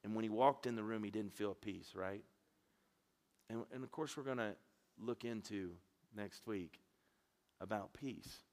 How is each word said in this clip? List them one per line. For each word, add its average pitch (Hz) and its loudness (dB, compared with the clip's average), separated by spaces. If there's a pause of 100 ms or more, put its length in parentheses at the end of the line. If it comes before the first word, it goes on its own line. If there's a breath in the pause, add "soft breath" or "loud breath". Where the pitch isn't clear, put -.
And 107 2
when 110 4
he 110 2
walked 127 8
in 120 2
the 107 0
room, 107 0
he 101 -2
didn't 104 0
feel 104 2
peace, 90 -6
right? 98 -2 (1300 soft breath)
And, 113 -2 (100)
and 127 -6
of 120 -10
course, 156 -4
we're 143 -4
gonna 120 2 (420)
look 117 -2
into 104 -2 (440)
next 104 -6
week 95 -2 (800 soft breath)
about 98 -2
peace. - -8